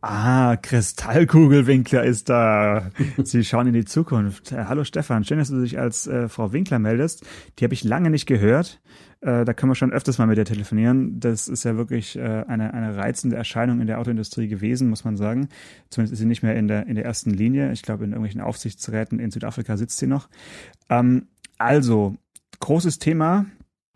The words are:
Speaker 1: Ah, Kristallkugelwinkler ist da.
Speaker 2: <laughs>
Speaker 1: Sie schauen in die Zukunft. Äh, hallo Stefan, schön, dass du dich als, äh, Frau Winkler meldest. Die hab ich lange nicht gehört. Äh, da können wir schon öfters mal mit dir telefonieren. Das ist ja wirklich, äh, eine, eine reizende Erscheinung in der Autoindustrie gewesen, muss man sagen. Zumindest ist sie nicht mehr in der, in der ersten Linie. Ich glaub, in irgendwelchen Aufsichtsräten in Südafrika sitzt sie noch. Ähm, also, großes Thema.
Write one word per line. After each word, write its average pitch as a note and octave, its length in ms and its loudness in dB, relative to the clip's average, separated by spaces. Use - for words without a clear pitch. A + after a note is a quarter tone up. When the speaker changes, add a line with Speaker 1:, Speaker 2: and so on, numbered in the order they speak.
Speaker 1:
Ah, A#2 540 2
Kristallkugelwinkler C3+ 1500 4
ist A#2+ 240 0
da. G#2+ 600 4
Speaker 2:
<laughs> C#3 160 -4
Speaker 1:
Sie A#2+ 220 2
schauen B2 240 0
in A#2+ 60 2
die A#2 100 2
Zukunft. G#2+ 680 -2
Äh, A#2 100 -6
hallo C3 220 -4
Stefan, A#2 400 -2
schön, D3+ 140 -2
dass C#3 100 0
du C3+ 100 -2
dich B2 180 -2
als, B2 300 -4
äh, A#2+ 220 -2
Frau G#2+ 240 -6
Winkler D3 260 -2
meldest. A#2 460 -2
Die C3 60 2
hab - 80 0
ich - 100 -6
lange C3+ 260 2
nicht D3+ 160 0
gehört. A#2+ 540 2
Äh, A#2+ 240 0
da A#2 100 0
können C3 180 0
wir B2+ 40 2
schon C3 160 0
öfters - 260 -2
mal A#2 80 4
mit A2 120 4
dir G#2+ 80 2
telefonieren. A2+ 760 0
Das A2+ 300 -2
ist B2 160 -6
ja A#2 100 0
wirklich, A#2 400 -6
äh, - 60 -8
eine, A2 260 -4
eine A2 220 -6
reizende A#2 400 -4
Erscheinung A#2+ 460 -2
in A2 60 -2
der A2 120 -4
Autoindustrie A2+ 480 -4
gewesen, A2 400 -2
muss A2 160 -2
man G#2+ 140 -4
sagen. A#2 320 -2
Zumindest A2+ 240 -2
ist A2 60 -8
sie A2+ 80 0
nicht A#2 160 0
mehr A2+ 120 0
in G#2+ 140 0
der, G#2 180 -2
in A#2 80 -4
der G#2+ 80 -4
ersten A#2 280 -4
Linie. B2 420 0
Ich G#2+ 80 -8
glaub, G#2+ 180 -6
in G#2 120 -6
irgendwelchen G#2+ 280 -6
Aufsichtsräten A2 800 -6
in A2+ 120 -6
Südafrika A2 440 -6
sitzt A#2 220 -6
sie C3+ 100 -2
noch. C3+ 220 -2
Ähm, B2 400 4
also, A#2 580 2
großes E3+ 380 0
Thema. E3 480 2